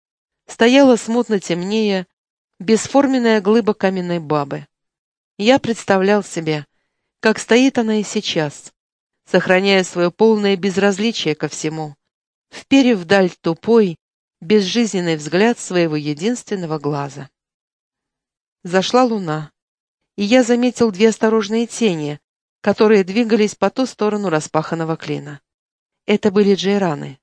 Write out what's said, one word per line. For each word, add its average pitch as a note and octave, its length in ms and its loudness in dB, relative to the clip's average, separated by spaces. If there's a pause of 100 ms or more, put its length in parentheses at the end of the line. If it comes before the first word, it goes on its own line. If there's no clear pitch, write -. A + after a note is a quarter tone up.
(460)
стояла B3+ 500 4
смутно A3 440 -2
темнее F#3+ 680 -2 (520)
бесформенная A#3 800 2
глыба G#3 340 2
каменной F3+ 440 -2
бабы. D3 480 -4 (720)
Я A#3+ 200 4
представлял G3+ 640 0
себе, D#3 440 -6 (540)
как A3 180 2
стоит B3+ 400 2
она A3 220 0
и - 20 0
сейчас, - 680 -6 (520)
сохраняя F#3+ 600 2
своё F3 260 -2
полное G#3 460 2
безразличие G3 800 -2
ко D3+ 140 -6
всему, D#3 480 -8 (540)
вперев B3 480 2
вдаль F3+ 320 2
тупой, F#3 680 0 (420)
безжизненный F#3 760 0
взгляд F3 420 0
своего E3+ 380 -2
единственного D#3 840 -6
глаза. C#3+ 520 -8 (1300)
Зашла F#3 420 2
луна, E3+ 460 -4 (680)
и G3+ 80 -4
я B3 180 4
заметил A#3+ 480 0
две G3 180 2
осторожные A3 580 -2
тени, D#3 540 -4 (400)
которые G#3+ 440 2
двигались G#3 500 0
по - 140 -2
ту B3+ 160 -4
сторону G#3 460 -4
распаханного D#3+ 680 -4
клина. C#3+ 460 -10 (640)
Это G#3 240 0
были G3+ 240 2
джейраны, E3 680 -4